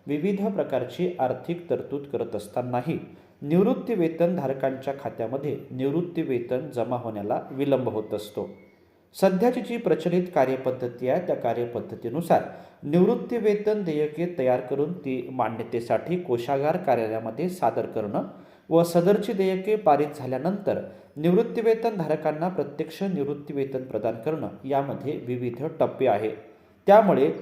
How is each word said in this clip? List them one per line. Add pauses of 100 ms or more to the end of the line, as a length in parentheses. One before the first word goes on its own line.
विविध
प्रकारची
आर्थिक
तरतूद
करत
असतानाही (420)
निवृत्ती
वेतन
धारकांच्या (100)
खात्यामध्ये (140)
निवृत्ती
वेतन
जमा
होण्याला (100)
विलंब
होत
असतो. (720)
सध्याची
जी
प्रचलित (120)
कार्यपद्धती
आहे,
त्या
कार्यपद्धतीनुसार (420)
निवृत्ती
वेतन
देयके
तयार
करून
ती
मान्यतेसाठी
कोषागार
कार्यालयामध्ये
सादर
करणं (460)
व
सदरची
देयके
पारित (100)
झाल्यानंतर (360)
निवृत्ती
वेतन
धारकांना
प्रत्यक्ष
निवृत्ती
वेतन
प्रदान
करणं (180)
यामध्ये
विविध (140)
टप्पे
आहे. (580)
त्यामुळे (100)